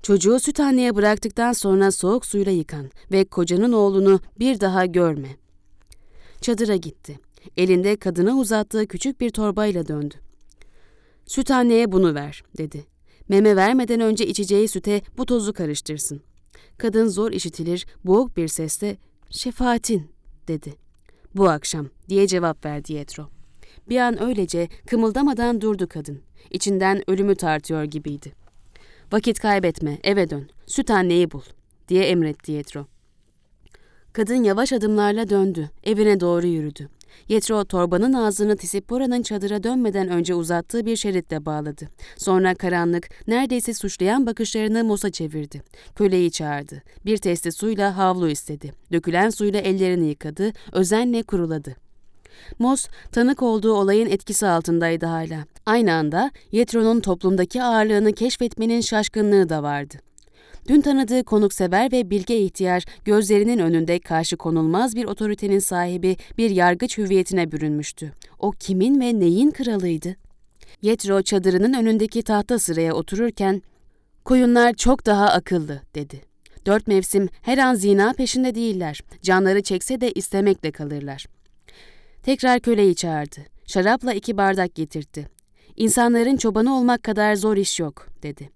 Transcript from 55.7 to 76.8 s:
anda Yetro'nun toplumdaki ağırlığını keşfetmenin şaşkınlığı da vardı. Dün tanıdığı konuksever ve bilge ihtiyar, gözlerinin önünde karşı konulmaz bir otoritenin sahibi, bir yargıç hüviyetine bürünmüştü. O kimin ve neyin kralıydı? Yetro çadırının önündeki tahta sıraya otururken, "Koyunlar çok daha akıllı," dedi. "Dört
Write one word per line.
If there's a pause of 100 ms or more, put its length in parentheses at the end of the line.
anda (220)
Yetro'nun
toplumdaki
ağırlığını
keşfetmenin
şaşkınlığı
da
vardı. (720)
Dün
tanıdığı
konuksever
ve
bilge
ihtiyar, (200)
gözlerinin
önünde
karşı
konulmaz
bir
otoritenin
sahibi, (220)
bir
yargıç
hüviyetine
bürünmüştü. (260)
O
kimin
ve
neyin
kralıydı? (640)
Yetro
çadırının
önündeki
tahta
sıraya
otururken, (640)
"Koyunlar
çok
daha
akıllı," (140)
dedi. (460)
"Dört